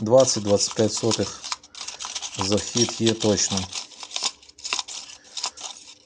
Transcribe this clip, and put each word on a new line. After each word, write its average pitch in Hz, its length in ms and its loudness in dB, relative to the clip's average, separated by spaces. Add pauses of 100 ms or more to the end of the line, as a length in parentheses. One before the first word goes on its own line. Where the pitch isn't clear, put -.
двадцять-двадцять 107 760 4
п'ять 107 180 2
сотих - 480 -2 (1040)
захід 104 540 0
є 113 140 4
точно. 104 440 2 (2500)